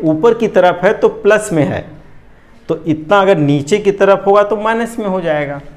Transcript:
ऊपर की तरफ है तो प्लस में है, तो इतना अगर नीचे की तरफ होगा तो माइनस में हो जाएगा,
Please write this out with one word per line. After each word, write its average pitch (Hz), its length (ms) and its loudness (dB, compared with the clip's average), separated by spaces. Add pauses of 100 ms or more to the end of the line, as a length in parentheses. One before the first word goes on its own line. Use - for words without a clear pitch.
ऊपर 160 300 2
की 233 160 0
तरफ 180 340 2
है 202 100 4
तो 214 140 2
प्लस 208 440 0
में 151 120 2
है, - 200 -4 (840)
तो 160 180 -4
इतना 156 320 0
अगर 190 200 2
नीचे 147 400 0
की 202 140 0
तरफ 196 340 2
होगा 202 160 4
तो 208 160 -2
माइनस 226 400 -4
में 214 80 -6
हो 185 140 -4
जाएगा, 147 380 -4 (180)